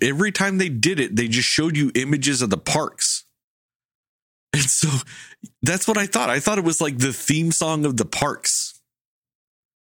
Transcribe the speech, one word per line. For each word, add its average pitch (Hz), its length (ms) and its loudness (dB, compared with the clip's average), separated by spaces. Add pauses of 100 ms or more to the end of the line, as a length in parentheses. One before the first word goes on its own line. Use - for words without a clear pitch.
every 147 300 2
time 190 260 0
they 185 120 0
did 143 320 0
it, 107 160 -2
they 120 100 2
just 120 220 0
showed 156 260 0
you 147 200 2
images 135 460 0
of 113 80 0
the 92 80 2
parks. - 680 -2 (1300)
And 147 100 2
so 135 240 0 (760)
that's 185 240 0
what 220 120 2
I 202 100 0
thought. 123 220 0
I 131 100 0
thought 208 180 0
it 185 60 0
was, 165 160 0
like, 147 200 -2
the 131 120 2
theme 160 400 0
song 156 340 0
of 131 120 0
the 156 80 0
parks. - 760 -4 (1160)